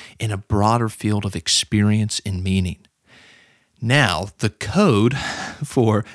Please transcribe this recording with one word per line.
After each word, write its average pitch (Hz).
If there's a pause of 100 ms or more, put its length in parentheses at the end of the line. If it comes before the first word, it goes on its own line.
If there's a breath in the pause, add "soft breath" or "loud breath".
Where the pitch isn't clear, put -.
(200 loud breath)
in 110
a 101
broader 107
field 104
of 98
experience 107
and 92
meaning. 95 (1000 soft breath)
Now, 110 (100)
the 113
code 127
<laughs> -
for 110 (100)